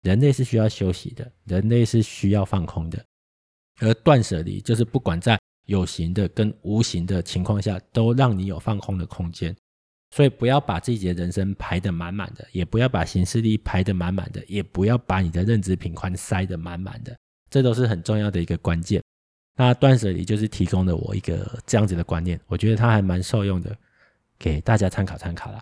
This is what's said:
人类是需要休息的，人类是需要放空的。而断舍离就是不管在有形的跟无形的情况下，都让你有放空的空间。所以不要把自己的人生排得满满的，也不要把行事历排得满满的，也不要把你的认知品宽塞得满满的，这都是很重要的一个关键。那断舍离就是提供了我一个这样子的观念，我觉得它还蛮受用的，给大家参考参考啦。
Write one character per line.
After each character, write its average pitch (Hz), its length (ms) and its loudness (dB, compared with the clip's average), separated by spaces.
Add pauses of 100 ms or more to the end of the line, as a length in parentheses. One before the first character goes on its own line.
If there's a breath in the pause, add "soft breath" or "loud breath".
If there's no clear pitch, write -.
人 95 180 2
类 143 120 6
是 131 120 0
需 120 140 -2
要 110 100 4
休 95 260 0
息 - 180 -10
的， - 180 -14 (140)
人 95 240 0
类 117 160 4
是 113 180 2
需 - 300 0
要 101 120 4
放 92 220 -2
空 82 240 -6
的。 - 160 -10 (720)
而 113 160 2
断 139 260 6
舍 90 200 -2
离 95 200 -6
就 117 140 0
是 117 80 2
不 131 160 -2
管 85 200 -2
在 110 200 2 (260)
有 95 200 0
形 85 280 -4
的 98 160 0
跟 107 320 -2
无 107 200 0
形 87 240 -2
的 92 160 0
情 90 220 -4
况 101 180 0
下， 95 180 -2 (120)
都 117 220 2
让 123 240 4
你 92 100 -2
有 98 120 -6
放 104 180 -2
空 95 200 -4
的 85 80 -4
空 85 260 -8
间。 87 240 -6 (560)
所 143 140 4
以 131 40 4
不 - 180 -2
要 135 120 2
把 90 200 -4
自 117 180 -2
己 95 100 -4
的 87 60 0
人 87 180 -2
生 95 220 -2
排 - 260 -4
得 92 120 -2
满 85 200 -6
满 98 240 -8
的， - 160 -18
也 90 140 -2
不 113 140 -2
要 131 100 2
把 160 160 0
行 - 180 0
事 113 180 0
历 110 180 2
排 - 240 -2
得 98 100 0
满 87 180 -2
满 95 200 -4
的， - 160 -12
也 98 160 -4
不 90 220 -2
要 120 120 4
把 95 240 -2
你 87 80 2
的 85 140 0
认 110 180 2
知 92 140 0
品 85 180 -8
宽 90 240 -6
塞 95 300 -2
得 92 100 -6
满 87 220 -8
满 98 240 -10
的， 120 120 -14 (360)
这 139 100 4
都 123 140 4
是 123 100 2
很 98 160 0
重 107 160 0
要 104 140 0
的 87 100 0
一 82 40 0
个 85 120 -2
关 85 240 -2
键。 90 200 0 (540)
那 123 200 4
断 135 200 6
舍 110 140 0
离 90 160 -2
就 107 100 0
是 107 120 0
提 95 180 0
供 92 180 2
了 87 120 2
我 85 200 -4
一 98 40 -2
个 95 480 -6
这 123 100 2
样 104 80 6
子 92 100 0
的 85 80 -2
观 82 200 -2
念， 87 240 -2
我 92 100 -4
觉 107 140 2
得 110 40 4
它 117 140 2
还 107 140 4
蛮 90 180 0
受 101 240 -2
用 90 160 -2
的， - 160 -10 (600 soft breath)
给 76 220 -2
大 110 140 4
家 95 140 2
参 98 160 -2
考 92 100 -8
参 85 200 -8
考 - 160 -12
啦。 104 100 -14